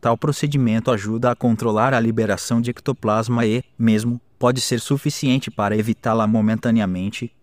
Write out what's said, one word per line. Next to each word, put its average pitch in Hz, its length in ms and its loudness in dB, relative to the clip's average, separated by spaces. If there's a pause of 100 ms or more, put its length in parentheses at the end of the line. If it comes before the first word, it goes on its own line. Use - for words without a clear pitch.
Tal 117 160 0
procedimento 135 720 0
ajuda 113 400 0
a 120 60 -2
controlar 117 560 2
a 120 80 2
liberação 113 580 0
de 117 120 -2
ectoplasma 117 760 -2
e, 113 180 0 (160)
mesmo, 113 400 2 (180)
pode 123 220 2
ser 120 220 -2
suficiente 139 680 -2
para 104 280 0
evitá-la 110 500 0
momentaneamente, 107 1040 0 (120)